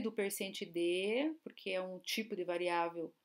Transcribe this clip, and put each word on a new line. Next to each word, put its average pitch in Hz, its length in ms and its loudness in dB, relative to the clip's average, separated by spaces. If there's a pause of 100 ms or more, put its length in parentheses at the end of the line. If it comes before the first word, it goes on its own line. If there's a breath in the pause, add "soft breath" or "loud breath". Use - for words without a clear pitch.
do 220 80 2
percent 196 540 -2
D, 185 760 2
porque - 280 -8
é 185 120 0
um 185 180 -6
tipo 214 360 -2
de 180 80 -2
variável 170 800 2